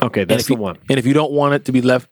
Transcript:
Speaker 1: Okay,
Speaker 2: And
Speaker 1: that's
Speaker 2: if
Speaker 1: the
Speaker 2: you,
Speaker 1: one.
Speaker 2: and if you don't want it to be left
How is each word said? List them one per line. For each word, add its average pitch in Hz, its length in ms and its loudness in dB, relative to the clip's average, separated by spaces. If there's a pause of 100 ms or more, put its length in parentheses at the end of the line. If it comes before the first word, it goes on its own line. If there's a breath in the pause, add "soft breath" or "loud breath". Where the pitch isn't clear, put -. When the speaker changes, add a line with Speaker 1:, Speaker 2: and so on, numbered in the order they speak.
Speaker 1:
Okay, 117 200 -2
Speaker 2:
And 90 80 -4
Speaker 1:
that's 120 120 0
Speaker 2:
if - 60 -4
Speaker 1:
the 135 60 0
Speaker 2:
you, 113 60 -2
Speaker 1:
one. 92 180 -6 (120)
Speaker 2:
and 135 80 0
if 120 80 -2
you 139 80 4
don't 151 180 0
want 143 220 2
it 143 120 -4
to 127 60 -2
be 127 80 2
left 127 320 0